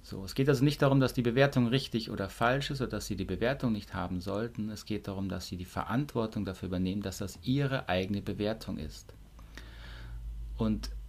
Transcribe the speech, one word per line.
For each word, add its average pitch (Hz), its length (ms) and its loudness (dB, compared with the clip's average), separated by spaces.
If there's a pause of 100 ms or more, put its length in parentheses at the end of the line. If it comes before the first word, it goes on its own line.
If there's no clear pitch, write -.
So, 98 220 -8
es 95 100 -10
geht 135 140 4
also 135 160 6
nicht 147 160 4
darum, 139 200 8
dass 127 120 4
die - 80 0
Bewertung 123 460 6
richtig 117 440 0
oder 98 200 -2
falsch 131 400 2
ist 135 100 -4
oder 117 80 0
dass 104 180 -4
Sie 101 100 -4
die 92 100 -2
Bewertung 113 460 0
nicht 104 200 -4
haben 92 300 -2
sollten. 107 480 -2
Es 104 160 -10
geht 104 200 -4
darum, 98 220 -4
dass 92 200 -6
Sie 92 100 -6
die 90 80 -8
Verantwortung 110 800 0
dafür 92 220 -6
übernehmen, 92 340 2
dass 95 160 -4
das 98 240 -6
Ihre 135 480 0
eigene 95 320 2
Bewertung 104 560 -2
ist. - 340 -10 (1400)
Und 107 320 0 (200)